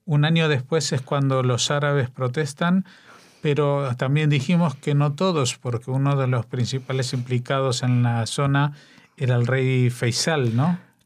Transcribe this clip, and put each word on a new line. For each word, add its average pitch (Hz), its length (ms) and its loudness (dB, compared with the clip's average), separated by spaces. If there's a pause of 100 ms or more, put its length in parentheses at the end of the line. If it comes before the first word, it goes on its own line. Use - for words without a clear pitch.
un 147 180 2
año 160 240 4
después 147 440 0
es 135 100 -2
cuando 135 400 0
los 123 280 0
árabes 143 380 0
protestan, 151 760 -2 (560)
pero 143 540 0
también 143 340 2
dijimos 165 440 2
que 147 200 -4
no 147 180 2
todos, 156 460 -2
porque 117 320 -6
uno 139 260 0
de 135 120 0
los 123 180 0
principales 131 680 -4
implicados 127 680 -2
en 123 200 2
la 117 240 0
zona 143 460 0 (460)
era 127 160 0
el 120 120 2
rey 131 440 2
Faisal, 123 640 -2
¿no? 165 240 0 (280)